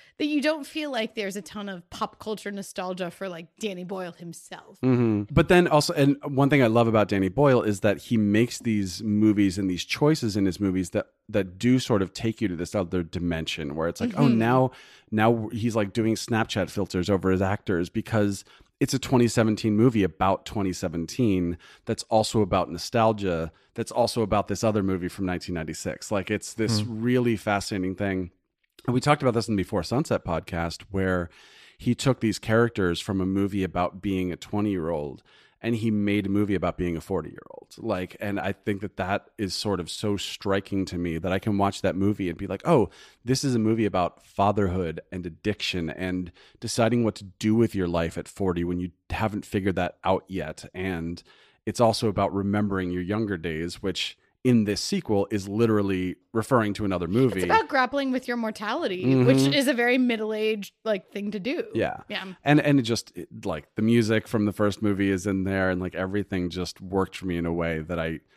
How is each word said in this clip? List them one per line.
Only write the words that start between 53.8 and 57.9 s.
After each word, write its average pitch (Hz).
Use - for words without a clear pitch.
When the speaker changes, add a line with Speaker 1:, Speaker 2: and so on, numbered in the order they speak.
Speaker 2:
which -
in 120
this 101
sequel 107
is 101
literally 101
referring 110
to 107
another 87
movie. 101
Speaker 1:
It's 90
about 440
grappling 269